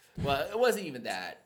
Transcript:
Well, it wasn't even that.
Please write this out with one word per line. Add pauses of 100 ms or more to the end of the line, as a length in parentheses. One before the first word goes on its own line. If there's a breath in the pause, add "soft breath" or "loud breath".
(220 loud breath)
Well,
it
wasn't
even
that.